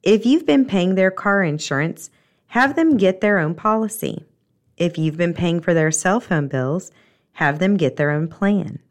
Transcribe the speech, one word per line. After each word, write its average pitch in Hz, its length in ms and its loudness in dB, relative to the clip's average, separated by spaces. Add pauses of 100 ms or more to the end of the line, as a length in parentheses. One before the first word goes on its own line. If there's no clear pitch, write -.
If 214 220 2
you've 302 200 2
been 277 200 4
paying 190 300 0
their 190 160 2
car 196 320 0
insurance, 151 680 -4 (380)
have 269 280 0
them 320 220 2
get 185 240 2
their 208 180 2
own 160 160 -2
policy. 214 680 -4 (500)
If 170 220 -2
you've 156 200 -2
been 170 160 -2
paying 170 280 -2
for 175 120 0
their 160 180 2
cell 190 280 0
phone 147 300 -2
bills, 135 420 -4 (420)
have 151 260 -2
them 196 180 2
get 151 180 0
their 147 160 0
own 151 160 -2
plan. 190 520 -2 (120)